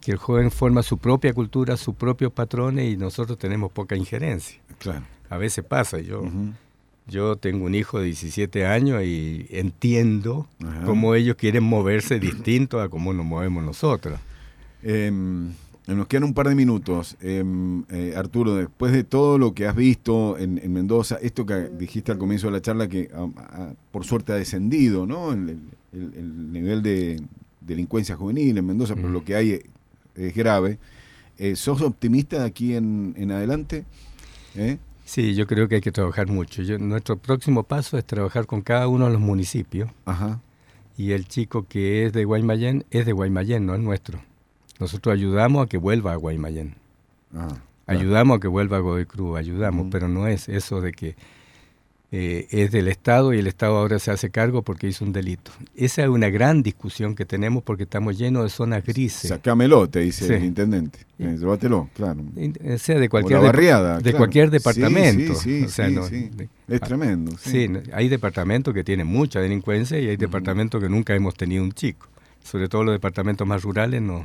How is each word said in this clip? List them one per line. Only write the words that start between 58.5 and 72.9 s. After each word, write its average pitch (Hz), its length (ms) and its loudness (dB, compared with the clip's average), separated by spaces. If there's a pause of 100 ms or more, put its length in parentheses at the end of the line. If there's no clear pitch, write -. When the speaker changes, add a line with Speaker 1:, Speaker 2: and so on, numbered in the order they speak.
Speaker 1:
zonas 113 360 -2
grises. 117 440 -2
Speaker 2:
"Sacámelo", 117 600 6
te 87 120 0
dice 90 260 0
Speaker 1:
Sí. 113 60 4
Speaker 2:
el 95 100 2
intendente. 90 560 -2 (180)
Speaker 1:
Sí. - 60 -8
Speaker 2:
Eh, 85 160 -2
"Llévatelo", 95 560 0
claro. 82 280 -4 (120)
Speaker 1:
In-, 76 180 -4 (180)
o 120 60 -2
sea, 156 220 0
de 127 80 4
Speaker 2:
O - 20 2
Speaker 1:
cualquier 107 300 4
Speaker 2:
la 143 60 8
Speaker 1:
dep-, 131 80 10
Speaker 2:
barriada, 127 440 6
Speaker 1:
de 85 60 -2
Speaker 2:
claro. 117 160 4
Speaker 1:
cualquier 120 280 8
Speaker 2:
Sí, 151 40 4
Speaker 1:
departamento. 143 840 6
Speaker 2:
sí, 127 260 0
sí, 131 40 2
Speaker 1:
O 107 40 -4
sea, 104 200 0
Speaker 2:
sí, 92 60 2
Speaker 1:
no, 90 100 0
Speaker 2:
sí. 113 300 -6
Speaker 1:
de-, 107 140 -10 (180)
Speaker 2:
Es 117 160 0
Speaker 1:
ah, - 20 -8
Speaker 2:
tremendo, 104 540 0
sí. 131 100 -10
Speaker 1:
sí, 127 180 2
no, 92 120 -2 (140)
hay 113 160 2
departamentos 107 680 0
que 92 80 -2
tienen 90 240 0
mucha 120 320 2
delincuencia 104 600 0
y 135 80 -2
hay 104 60 0
Speaker 2:
Ujú. 104 80 -2
Speaker 1:
departamentos 107 640 -2
que 95 60 0
nunca 104 260 2
hemos 98 180 0
tenido 92 300 -2
un 95 80 -4
chico. - 360 -6 (360)
Sobre 95 260 -4
todo 110 140 0
los 110 100 2